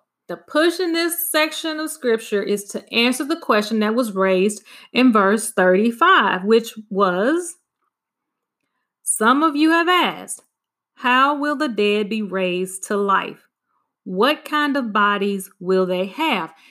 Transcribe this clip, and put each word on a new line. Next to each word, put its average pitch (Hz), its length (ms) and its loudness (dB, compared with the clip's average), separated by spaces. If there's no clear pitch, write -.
the 175 80 -8
push 339 440 0
in 349 120 -2
this 330 380 -4
section 311 500 -2
of 311 100 -6
scripture 226 520 -2
is 202 220 -4
to - 280 -12
answer 247 320 0
the 320 160 -4
question 214 380 0
that 214 160 0
was 226 180 -2
raised 190 500 0
in 254 200 4
verse 208 380 2
thirty-five, 208 960 2
which 226 300 2
was, 202 680 0
"Some 254 400 2
of 311 140 0
you 311 140 4
have 339 180 2
asked, 196 540 -2
'How 262 380 2
will 294 220 -2
the 294 120 -2
dead 208 420 0
be 220 100 -4
raised 185 680 -4
to 202 100 -2
life? 196 500 -2
What 233 400 -2
kind 294 320 -2
of 233 160 -4
bodies 202 680 0
will 185 280 0
they 180 180 -2
have?'" 202 480 -2